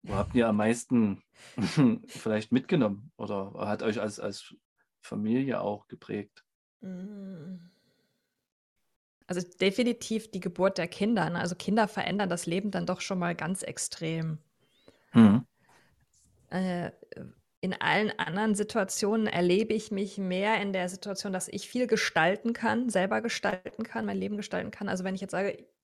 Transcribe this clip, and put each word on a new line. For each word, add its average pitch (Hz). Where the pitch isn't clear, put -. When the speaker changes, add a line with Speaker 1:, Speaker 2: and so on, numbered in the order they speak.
Speaker 1:
Wo -
habt 110
ihr 117
am 104
meisten 110
<laughs> 117
vielleicht 107
mitgenommen 120
oder 101
hat 107
euch 107
als, 104
als -
Familie 113
auch 104
geprägt? -
Speaker 2:
Mm. 185
Also 180
definitiv 220
die 196
Geburt 185
der 170
Kinder, 196
ne? 170
Also 175
Kinder 214
verändern 196
das 175
Leben 196
dann 170
doch 180
schon 190
mal 175
ganz -
extrem. 160
Speaker 1:
Mhm. 110
Speaker 2:
Äh, 180
in 190
allen 196
anderen 196
Situationen 208
erlebe 180
ich 214
mich 196
mehr 196
in 202
der 180
Situation, 190
dass 185
ich -
viel 247
gestalten 208
kann, 233
selber 208
gestalten 208
kann, 220
mein 196
Leben 202
gestalten 202
kann. 202
Also 185
wenn 190
ich 190
jetzt 196
sage 190